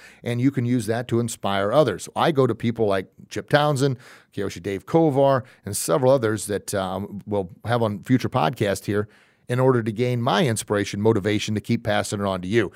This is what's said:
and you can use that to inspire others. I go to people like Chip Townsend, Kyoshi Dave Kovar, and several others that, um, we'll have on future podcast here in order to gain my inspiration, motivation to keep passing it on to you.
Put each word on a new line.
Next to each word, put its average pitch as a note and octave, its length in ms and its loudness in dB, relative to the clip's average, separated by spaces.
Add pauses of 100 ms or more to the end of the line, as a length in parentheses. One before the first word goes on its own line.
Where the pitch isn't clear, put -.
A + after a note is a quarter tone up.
(240)
and A#2+ 160 -2
you C3+ 100 2
can C3 140 -2
use A#2+ 220 0
that A2+ 220 -2
to A#2 120 0
inspire G2+ 500 -2
others. B2 460 2
I C#3 160 2
go C3 140 4
to A#2 80 0
people A2+ 320 0
like G2 200 0 (220)
Chip - 200 -10
Townsend, C#3+ 500 2 (360)
Kyoshi F#2+ 280 -6
Dave G2 240 -6
Kovar, C#3 580 2 (200)
and G#2 120 -4
several C3+ 340 2
others A2 360 2
that, G2+ 280 -4
um, F#2+ 520 -4
we'll G2+ 240 -4 (140)
have A#2 180 0
on G#2 200 -2
future B2+ 280 0
podcast A#2+ 560 -2
here G#2 220 -2 (400)
in B2 120 -2
order C3 220 4
to A2 100 -4
gain B2 280 -2
my D#3+ 260 2
inspiration, G#2 540 -2
motivation G#2 540 2
to G#2 60 -2
keep A#2 240 -2
passing G#2 360 -2
it G2+ 60 -2
on F#2+ 140 -2
to F#2 80 -8
you. G#2 280 0